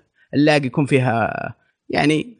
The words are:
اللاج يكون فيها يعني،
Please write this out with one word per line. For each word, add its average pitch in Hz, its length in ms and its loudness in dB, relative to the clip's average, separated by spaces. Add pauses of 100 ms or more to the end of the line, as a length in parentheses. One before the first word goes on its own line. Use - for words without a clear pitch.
(340)
اللاج 147 320 2
يكون 139 200 -2
فيها 123 480 0 (560)
يعني، 156 500 -2